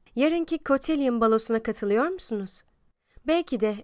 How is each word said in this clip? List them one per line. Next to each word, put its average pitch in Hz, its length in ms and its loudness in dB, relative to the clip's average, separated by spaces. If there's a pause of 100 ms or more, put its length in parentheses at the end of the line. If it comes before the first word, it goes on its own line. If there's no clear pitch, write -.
(160)
"Yarınki 320 480 0
Cotillion 269 560 2
balosuna 220 420 2
katılıyor 220 460 0
musunuz?" 214 540 -8 (640)
"Belki 311 340 0
de, 214 240 0